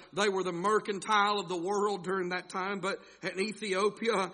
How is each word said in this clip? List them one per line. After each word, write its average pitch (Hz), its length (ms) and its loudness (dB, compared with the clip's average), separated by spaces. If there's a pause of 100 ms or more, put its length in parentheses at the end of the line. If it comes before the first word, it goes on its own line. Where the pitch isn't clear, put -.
(140)
they 202 160 4
were 190 120 0
the 180 100 0
mercantile 208 840 2
of 185 100 -4
the 185 80 -2
world 196 460 0
during 185 280 -2
that 180 180 -4
time, 196 320 -4
but 185 180 -2 (240)
in 175 160 -4
Ethiopia, 202 960 0